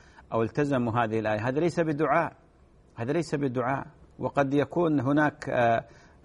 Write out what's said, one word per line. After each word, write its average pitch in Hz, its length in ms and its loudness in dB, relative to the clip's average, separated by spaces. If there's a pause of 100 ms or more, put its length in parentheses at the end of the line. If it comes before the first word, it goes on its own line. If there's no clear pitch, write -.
(320)
أو 113 100 0
التزموا 120 600 0
هذه 110 140 -2
الآية، 107 300 -2
هذا 135 120 -2
ليس 170 200 0
بدعاء، 156 520 0 (640)
هذا 120 160 -4
ليس 160 220 -2
بدعاء، 131 520 -2 (320)
وقد 131 360 0
يكون 147 460 2
هناك، 143 480 0
آه، 120 360 2 (400)